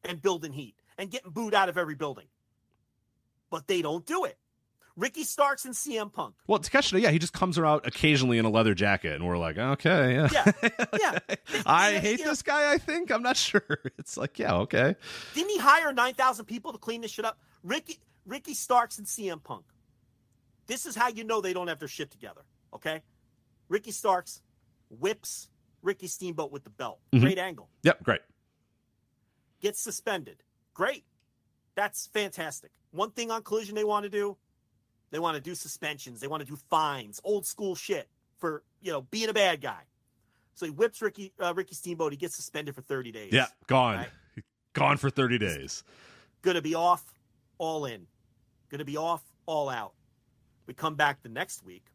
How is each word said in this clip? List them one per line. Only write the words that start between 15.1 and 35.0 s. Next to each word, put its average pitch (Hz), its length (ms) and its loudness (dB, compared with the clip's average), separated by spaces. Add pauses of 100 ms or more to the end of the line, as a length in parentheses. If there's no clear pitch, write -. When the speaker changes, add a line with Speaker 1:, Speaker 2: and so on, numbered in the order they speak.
Speaker 1:
Didn't 349 160 -2
he 403 80 0
hire 302 360 6
nine 247 200 2
thousand 247 300 2
people 233 280 -10
to 220 60 -12
clean 233 220 -6
this 220 100 -8
shit 220 140 -8
up? 220 140 -4 (260)
Ricky, 311 340 -6 (280)
Ricky 269 260 -10
Starks 240 460 0
and 208 100 -14
C 202 220 -6
M 160 100 -8
Punk. 104 240 -14 (1000)
This 247 200 -8
is 269 80 -10
how 233 140 2
you 226 160 -6
know 220 160 0
they 185 120 -2
don't 180 140 -2
have 160 140 -6
their 147 80 -8
shit - 240 -10
together, - 300 -18 (300)
okay? 160 300 -6 (680)
Ricky 208 220 -4
Starks 185 500 0 (480)
whips 170 600 -6 (340)
Ricky 190 240 -4
Steamboat 160 460 -8
with 139 100 -14
the - 80 -20
belt. - 300 -10 (120)
Speaker 2:
Mm-hmm. 123 120 8
Speaker 1:
Great 185 140 4
angle. 185 300 -8 (140)
Speaker 2:
Yep, - 220 4
great. 110 160 2 (1400)
Speaker 1:
Gets 208 200 -4
suspended. 185 640 -6 (280)
Great. - 320 -2 (680)
That's 202 320 -2
fantastic. 185 640 -6 (220)
One 202 180 -2
thing 233 220 -4
on 226 100 -4
Collision 208 320 -4
they 214 80 0
wanna 208 260 0
do, 202 280 -2 (760)